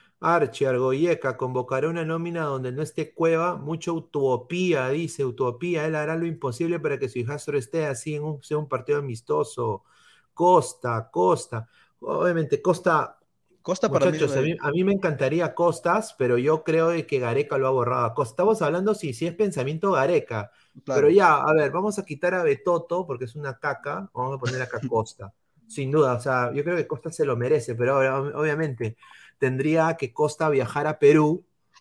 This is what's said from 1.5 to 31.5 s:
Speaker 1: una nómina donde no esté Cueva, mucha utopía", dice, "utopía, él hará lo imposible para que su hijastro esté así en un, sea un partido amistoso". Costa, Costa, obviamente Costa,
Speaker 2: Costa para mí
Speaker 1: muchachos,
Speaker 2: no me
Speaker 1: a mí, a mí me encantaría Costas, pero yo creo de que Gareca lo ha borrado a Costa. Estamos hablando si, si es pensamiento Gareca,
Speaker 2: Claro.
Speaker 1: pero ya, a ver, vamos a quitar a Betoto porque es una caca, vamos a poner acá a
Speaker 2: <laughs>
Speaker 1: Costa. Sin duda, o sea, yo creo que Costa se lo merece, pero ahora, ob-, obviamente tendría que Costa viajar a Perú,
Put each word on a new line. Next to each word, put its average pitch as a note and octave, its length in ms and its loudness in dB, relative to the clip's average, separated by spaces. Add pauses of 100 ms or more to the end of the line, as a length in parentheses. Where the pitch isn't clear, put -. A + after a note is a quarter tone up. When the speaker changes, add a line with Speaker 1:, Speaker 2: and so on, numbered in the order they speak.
Speaker 1:
una E3+ 160 -4
nómina E3 400 -4
donde C3 260 -4
no C3+ 100 -6
esté D#3 320 -8
Cueva, E3 440 2
mucha D#3+ 340 -6
utopía", D3 960 0
dice, D3 380 -2
"utopía, C3 600 -2
él D#3+ 100 -2
hará D3+ 200 -2
lo E3 100 -2
imposible E3 540 -4
para C#3+ 180 -2
que B2+ 120 -4
su B2 100 -6
hijastro A#2+ 380 -4
esté D3+ 280 -2
así D3 300 -6
en D3 80 -6
un, D3+ 180 -6
sea D3+ 160 -4
un D3+ 120 -6
partido C#3 300 -2
amistoso". B2 840 -4 (500)
Costa, C#3+ 800 2
Costa, E3 560 0 (320)
obviamente D#3+ 640 0
Costa, E3 560 0 (440)
Speaker 2:
Costa F#3+ 300 -2
para D#3+ 140 2
mí F3+ 80 4
Speaker 1:
muchachos, D#3 200 0
Speaker 2:
no C3+ 80 2
me D3 100 2
Speaker 1:
a E3 40 -2
mí, - 60 -12
a C#3+ 100 -2
mí F3+ 140 2
me G3 80 2
encantaría D#3+ 600 0
Costas, E3+ 640 0
pero A#2+ 200 2
yo D3+ 260 2
creo D#3+ 240 2
de E3 180 0
que C3+ 140 0
Gareca C3+ 380 0
lo C3 100 2
ha C3 40 2
borrado B2 340 0
a A#2 80 -2
Costa. C3 180 -2
Estamos G#3+ 300 2
hablando F3+ 340 0
si, D3+ 180 -8
si D#3+ 140 -4
es E3+ 80 -4
pensamiento D#3+ 560 -2
Gareca, C3+ 600 0 (340)
Speaker 2:
Claro. C3+ 160 2
Speaker 1:
pero D3+ 120 8
ya, F3+ 220 8
a C#3+ 180 2
ver, D3 180 4
vamos G3+ 280 -2
a F#3+ 60 -8
quitar F3 280 -2
a F#3 100 -2
Betoto E3+ 600 0
porque B2+ 200 -8
es A#2 100 -14
una C#3+ 240 -10
caca, D3+ 540 -6
vamos B2+ 220 -4
a C3+ 40 -10
poner B2+ 220 -4
acá B2 200 -6
a - 0 -
Speaker 2:
<laughs> C3 60 -6
Speaker 1:
Costa. G#2+ 460 -4 (340)
Sin C3+ 240 -6
duda, C#3+ 220 4
o A#2 80 -2
sea, B2 320 0
yo C#3+ 100 -4
creo F3 140 -2
que D#3 100 -4
Costa D#3 240 -8
se D#3 140 -2
lo C3 100 0
merece, B2 400 0
pero B2 200 0
ahora, C3 240 2
ob-, C#3+ 160 -4
obviamente D3 600 -2 (480)
tendría D#3 540 2
que B2+ 160 -6
Costa D3+ 340 0
viajar C#3+ 400 0
a D3+ 120 -4
Perú, D3+ 460 6 (360)